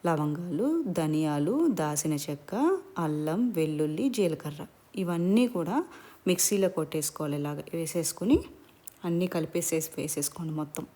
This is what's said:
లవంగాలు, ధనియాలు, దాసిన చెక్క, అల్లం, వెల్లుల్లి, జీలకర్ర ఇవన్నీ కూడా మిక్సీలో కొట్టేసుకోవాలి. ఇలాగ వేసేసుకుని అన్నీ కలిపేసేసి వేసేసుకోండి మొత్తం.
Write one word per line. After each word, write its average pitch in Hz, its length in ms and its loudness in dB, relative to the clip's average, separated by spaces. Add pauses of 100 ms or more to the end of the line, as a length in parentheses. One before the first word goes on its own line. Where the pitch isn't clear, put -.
లవంగాలు, 165 600 0 (320)
ధనియాలు, 156 560 2 (260)
దాసిన 151 440 0
చెక్క, - 260 -8 (540)
అల్లం, 156 360 0 (180)
వెల్లుల్లి, 156 480 0 (100)
జీలకర్ర 156 500 -2 (360)
ఇవన్నీ 180 420 4 (100)
కూడా 175 220 0 (540)
మిక్సీలో 185 480 4
కొట్టేసుకోవాలి. 151 640 -2
ఇలాగ 147 140 -4 (200)
వేసేసుకుని 175 640 2 (680)
అన్నీ 175 300 2
కలిపేసేసి 160 540 -2 (100)
వేసేసుకోండి 151 600 -4
మొత్తం. 151 240 -6 (100)